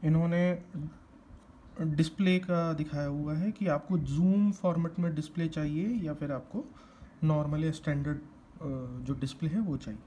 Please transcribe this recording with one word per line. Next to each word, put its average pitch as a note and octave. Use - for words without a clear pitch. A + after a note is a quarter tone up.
इन्होंने E3+
display D#3+
का E3+
दिखाया D3+
हुआ D3
है F#3
कि G#3
आपको D#3+
zoom F3+
format E3+
में E3+
display D#3
चाहिए D#3
या G3
फिर C#3+
आपको F#3+
नॉर्मल D3+
या D#3+
standard, D3
अ, B2+
जो C3+
डिस्प्ले C3+
है F#3+
वो F3
चाहिए। G#2+